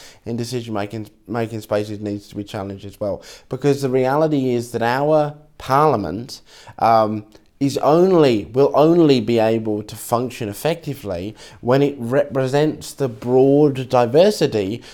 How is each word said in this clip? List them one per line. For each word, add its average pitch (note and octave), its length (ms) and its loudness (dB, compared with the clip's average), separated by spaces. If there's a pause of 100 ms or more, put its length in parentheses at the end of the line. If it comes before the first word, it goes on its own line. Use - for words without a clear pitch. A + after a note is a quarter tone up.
(240)
in A#2 120 -8
decision-making, A2+ 720 -8 (200)
making A2+ 320 -6
spaces G#2 400 -4
needs G#2 280 -8
to - 80 -16
be G#2 80 -8
challenged G2 400 -12
as G2 140 -18
well. G2 240 -6 (260)
Because C#3 340 0
the C3+ 80 -2
reality C3 600 0
is A#2+ 220 -2
that A2+ 100 -4
our D3 540 0 (220)
parliament, B2 840 0 (380)
um, A2 440 2 (360)
is C3+ 180 -2
only, D3+ 680 4
will C3+ 280 2
only D#3 460 4
be A2+ 180 0
able A2 460 0
to G#2 100 -18
function A#2+ 540 -4
effectively G2+ 880 -8 (240)
when B2+ 200 2
it C#3+ 160 0
represents C3+ 960 -2
the C#3 160 -4
broad C3 800 2
diversity A#2+ 920 2 (120)